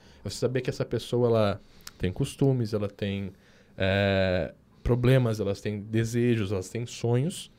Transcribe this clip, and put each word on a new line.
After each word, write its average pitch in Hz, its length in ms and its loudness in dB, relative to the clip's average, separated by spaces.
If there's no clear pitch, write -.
É 104 60 -8
você - 80 -8
saber 127 240 0
que - 80 -4
essa - 160 -4
pessoa, 120 420 0
ela 107 340 2
tem 92 160 -2
costumes, 131 580 0
ela 104 160 -2
tem, 98 440 -6
é, 95 800 2
problemas, 123 560 2
elas 98 200 -2
têm 104 220 -4
desejos, 113 720 0
elas 92 180 -4
têm 117 160 -6
sonhos. 123 720 -2